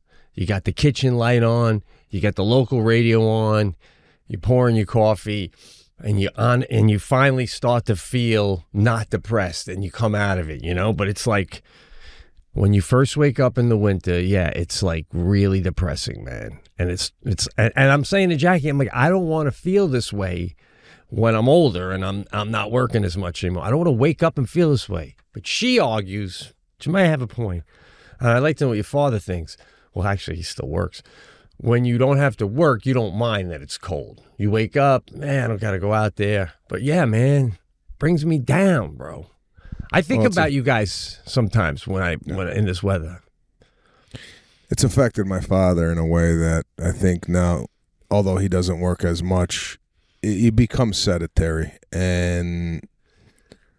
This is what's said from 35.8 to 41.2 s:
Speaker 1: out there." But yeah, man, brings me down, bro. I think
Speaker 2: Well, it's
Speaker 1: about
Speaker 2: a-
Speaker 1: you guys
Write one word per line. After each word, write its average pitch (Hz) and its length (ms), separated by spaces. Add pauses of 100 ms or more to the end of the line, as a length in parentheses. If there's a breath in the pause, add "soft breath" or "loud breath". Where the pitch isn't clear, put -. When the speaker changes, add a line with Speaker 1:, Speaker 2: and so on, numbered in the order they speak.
Speaker 1:
out 107 240
there." 101 360 (140)
But 95 160
yeah, 156 220
man, 123 520 (400)
brings 156 260
me 160 140
down, 131 600
bro. 71 280 (640 loud breath)
I 190 120
think - 160
Speaker 2:
Well, - 80
it's 185 100
Speaker 1:
about 160 120
Speaker 2:
a- - 20
Speaker 1:
you 139 100
guys 113 640